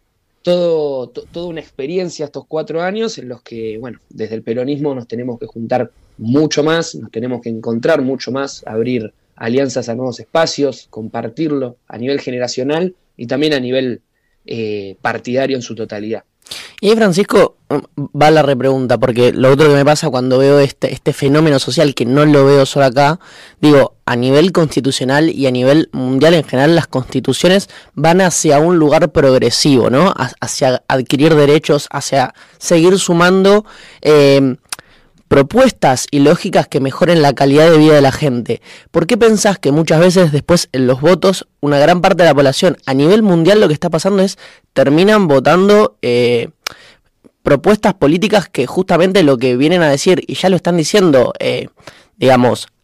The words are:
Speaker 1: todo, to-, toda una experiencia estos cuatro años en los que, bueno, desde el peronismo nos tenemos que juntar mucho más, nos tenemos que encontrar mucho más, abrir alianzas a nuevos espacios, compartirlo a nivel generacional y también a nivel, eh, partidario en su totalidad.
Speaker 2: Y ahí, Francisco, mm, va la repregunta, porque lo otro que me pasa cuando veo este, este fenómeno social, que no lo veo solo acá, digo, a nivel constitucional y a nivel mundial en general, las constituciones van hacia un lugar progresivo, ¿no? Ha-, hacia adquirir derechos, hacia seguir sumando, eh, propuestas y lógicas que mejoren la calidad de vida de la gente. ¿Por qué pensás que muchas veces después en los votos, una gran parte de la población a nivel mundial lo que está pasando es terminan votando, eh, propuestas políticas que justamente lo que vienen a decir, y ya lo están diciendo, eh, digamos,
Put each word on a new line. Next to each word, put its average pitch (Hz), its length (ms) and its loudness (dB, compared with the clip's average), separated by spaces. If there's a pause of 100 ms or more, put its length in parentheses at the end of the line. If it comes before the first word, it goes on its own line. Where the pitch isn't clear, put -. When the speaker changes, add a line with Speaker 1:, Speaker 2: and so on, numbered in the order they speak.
(440)
Speaker 1:
todo, 156 640 -4
to-, - 220 -18
toda 170 160 -12
una 160 140 -12
experiencia 156 640 -10
estos 139 220 -14
cuatro 156 340 -8
años 220 360 -8
en 127 100 -16
los 123 140 -16
que, 113 380 -12
bueno, 123 200 -16 (100)
desde 107 260 -12
el 113 80 -12
peronismo 139 500 -6
nos 123 140 -14
tenemos 120 320 -10
que - 80 -14
juntar 117 440 -6 (240)
mucho 147 480 -2
más, 160 300 -2
nos - 160 -18
tenemos 120 320 -8
que 120 80 -10
encontrar 117 540 -4
mucho 131 280 -8
más, 135 360 -8
abrir 113 440 -6 (240)
alianzas 120 540 -4
a 117 60 -8
nuevos 123 240 -10
espacios, 143 720 -4
compartirlo 120 840 -8 (100)
a 110 100 -18
nivel 135 240 -6
generacional 131 720 -6 (240)
y 120 80 -14
también 143 300 -4
a 135 40 -4
nivel, 127 420 -6 (440)
eh, 104 560 -10
partidario 123 540 -6
en 120 80 -8
su 117 100 -14
totalidad. 107 500 -12 (560)
Speaker 2:
Y 202 100 -2
ahí, 226 60 2
Francisco, 202 640 0 (100)
mm, 143 80 -6 (460)
va 151 80 4
la 156 140 4
repregunta, 131 560 -2
porque 123 320 2
lo 131 200 2
otro 147 180 4
que 143 40 4
me 139 120 2
pasa 151 260 2
cuando 127 260 0
veo 139 220 4
este, 139 340 -2
este 143 200 -4
fenómeno 147 440 2
social, 143 380 -2
que 120 100 -4
no 139 200 2
lo 143 200 4
veo 139 220 4
solo 139 180 0
acá, 139 340 0 (400)
digo, 143 360 4 (100)
a 123 100 -4
nivel 139 360 2
constitucional 143 800 -2
y 135 160 -4
a 127 40 -2
nivel 131 420 2
mundial 131 420 0
en 156 80 0
general, 143 320 0
las 165 100 0
constituciones 139 840 -2 (260)
van 170 260 0
hacia 156 380 0
un 175 180 2
lugar 156 340 2
progresivo, 127 800 2
¿no? 151 260 2
Ha-, - 260 -8
hacia 123 460 -4
adquirir 139 460 0
derechos, 147 560 2
hacia 135 460 -4 (240)
seguir 175 400 2
sumando, 190 680 2 (380)
eh, 139 540 4 (720)
propuestas 151 800 2
y 147 80 0
lógicas 165 480 0
que 151 120 -4
mejoren 156 440 2
la 139 100 2
calidad 143 380 4
de 156 80 6
vida 156 160 6
de 190 80 6
la 135 80 4
gente. 120 500 -4 (300)
¿Por 165 160 -2
qué 240 100 2
pensás 214 400 2
que 139 140 -2
muchas 156 280 0
veces 180 320 4
después 165 420 0
en 131 120 0
los 127 160 0
votos, 185 460 0 (120)
una 143 200 0
gran 165 220 2
parte 190 200 0
de 170 80 6
la 143 60 2
población 139 500 0
a 135 80 -4
nivel 165 300 2
mundial 190 360 2
lo 208 80 4
que 151 60 0
está 170 160 -4
pasando 190 320 -2
es 190 160 -2 (360)
terminan 180 540 2
votando, 185 760 2
eh, 120 460 0 (920)
propuestas 185 540 0
políticas 175 520 0
que 123 200 -6
justamente 185 560 0
lo 135 160 2
que 123 180 0
vienen 160 240 2
a 156 80 2
decir, 143 380 0
y - 80 -10
ya 185 140 0
lo 190 60 2
están 175 220 -2
diciendo, 160 640 2
eh, 123 260 -6 (500)
digamos, 127 520 0 (160)